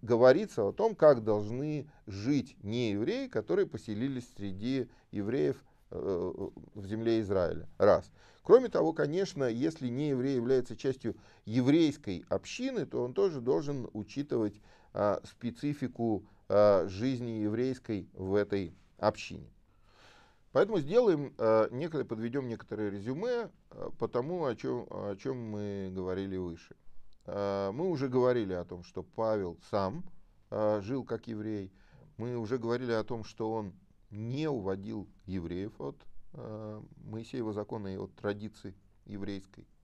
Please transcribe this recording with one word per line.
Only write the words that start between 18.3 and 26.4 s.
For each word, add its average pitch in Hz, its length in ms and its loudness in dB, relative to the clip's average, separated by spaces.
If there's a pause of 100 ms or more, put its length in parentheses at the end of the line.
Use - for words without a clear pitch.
этой 101 400 0 (220)
общине. 87 520 -2 (1000)
Поэтому 196 280 4
сделаем, 156 580 4
э, 110 340 6
некое, 156 320 -4
подведем 120 440 -4
некоторое 104 420 -4
резюме, 165 600 -4 (200)
э, - 200 -10 (100)
по 117 80 -2
тому, 139 380 -2
о 120 100 -2
чем, 123 340 -6
о 98 260 -6
чем 131 220 -6
мы 104 560 -6
говорили 92 420 -4
выше. 90 400 -8 (520)